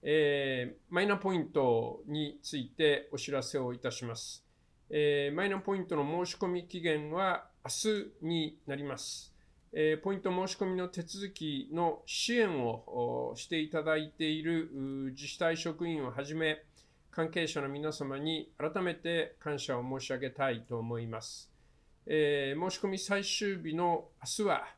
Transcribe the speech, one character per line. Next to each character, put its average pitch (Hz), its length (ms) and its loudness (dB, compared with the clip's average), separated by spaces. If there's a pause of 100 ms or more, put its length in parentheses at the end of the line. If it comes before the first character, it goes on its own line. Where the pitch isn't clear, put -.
え 139 760 2
ー、 - 160 -14
マ 180 80 4
イ 202 40 4
ナ 202 120 4
ポ 190 160 0
イ 175 40 4
ン 156 120 -2
ト 120 560 4
に 147 360 -4
つ - 140 -6
い 120 120 -4
て 147 440 4
お 139 60 -4
知 - 120 -6
ら 135 120 2
せ - 160 -4
を 123 160 -2
い 120 40 -10
た 123 120 -2
し 113 140 -6
ま 113 120 -4
す。 - 300 -12 (420)
え 147 440 2
ー、 151 40 -2
マ 185 80 0
イ 202 60 2
ナ 196 80 0
ポ 196 180 0
イ - 20 0
ン 180 80 -2
ト 170 80 -2
の 156 300 2
申 175 60 -6
し - 60 -8
込 190 120 0
み 175 180 -2
期 180 140 -8
限 151 320 0
は 185 320 2 (200)
明 135 60 -6 (520)
日 156 40 -4
に 160 400 0
な 139 80 -4
り 143 80 -6
ま 135 140 -4
す。 - 380 -10 (380)
え 156 280 4
ー、 - 20 -18
ポ 196 100 0
イ 196 40 0
ン 185 40 -6
ト 190 100 2
申 185 220 2
し - 40 -8
込 190 140 0
み 185 60 0
の 180 120 -2
手 180 140 -6
続 196 300 -8
き 143 400 -4
の 165 340 2
支 - 280 0
援 185 300 4
を、 120 680 -2
お、 117 40 -10
し - 100 -10
て 165 140 0
い 156 100 -2
た 160 120 0
だ 156 160 4
い 156 120 -4
て - 140 -4
い 156 180 0
る、 160 320 0
う、 135 360 -4
自 139 180 -10
治 - 100 -10
体 165 180 4
職 165 300 -2
員 156 200 0
を 123 40 -4
は 131 140 -4
じ 151 100 -6
め、 156 300 0 (480)
関 160 180 0
係 165 160 0
者 151 140 -2
の 139 80 -2
皆 147 240 -2
様 139 260 -4
に 156 380 -2
改 156 260 0
め 175 120 2
て 170 440 0
感 147 200 -2
謝 127 200 -2
を 123 40 -2 (180)
申 123 40 -8
し - 80 -4
上 127 60 -2
げ 127 120 -2
た 135 200 2
い 117 180 -2
と 120 100 -2
思 117 200 -2
い 117 80 -4
ま 113 140 -6
す。 - 320 -14 (540)
え 143 500 4
ー、 180 140 0
申 - 60 -6
し - 40 -6
込 202 80 0
み 190 100 0
最 202 240 0
終 196 400 0
日 160 140 -2
の 170 320 2 (120)
明 - 240 -2
日 202 40 4
は 147 180 2 (100)